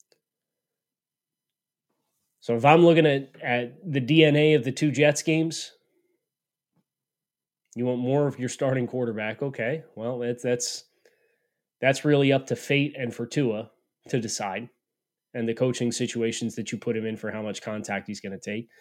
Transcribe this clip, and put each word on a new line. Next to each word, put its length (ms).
So 160
if 80
I'm 220
looking 200
at, 260
at 480
the 80
D 240
N 140
A 160
of 100
the 80
two 200
Jets 300
games, 520
you 100
want 140
more 260
of 140
your 100
starting 380
quarterback. 560
Okay, 400
well, 220
that's, 240
that's, 440
that's 240
really 300
up 140
to 80
fate 420
and 160
for 140
Tua 420
to 100
decide, 500
and 120
the 60
coaching 380
situations 640
that 160
you 80
put 180
him 80
in 120
for 120
how 140
much 180
contact 460
he's 120
gonna 200
take. 280